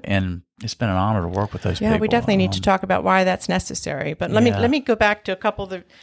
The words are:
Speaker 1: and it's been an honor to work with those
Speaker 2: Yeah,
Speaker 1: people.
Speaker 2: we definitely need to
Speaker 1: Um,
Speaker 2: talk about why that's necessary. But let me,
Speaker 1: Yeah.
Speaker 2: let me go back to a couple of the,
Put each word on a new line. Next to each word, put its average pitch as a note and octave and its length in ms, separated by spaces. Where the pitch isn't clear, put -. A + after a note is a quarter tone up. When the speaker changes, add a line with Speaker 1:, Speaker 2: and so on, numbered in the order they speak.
Speaker 1:
and F#2 380
it's A2 120
been A#2 140
an F#2 80
honor G2 260
to E2+ 60
work G2+ 240
with F2+ 100
those F2+ 180
Speaker 2:
Yeah, G#3+ 120
Speaker 1:
people. G#3+ 100
Speaker 2:
we A3 60
definitely A#3 280
need F#3 160
to - 60
Speaker 1:
Um, - 40
Speaker 2:
talk F#3+ 200
about F#3+ 200
why F#3+ 220
that's F#3 240
necessary. D#3+ 680
But F3 160
let G#3+ 120
me, A#3+ 80
Speaker 1:
Yeah. G3+ 100
Speaker 2:
let A#3+ 100
me D4 100
go B3 160
back G#3 280
to - 80
a F#3 40
couple G3+ 280
of F#3 60
the, F3+ 140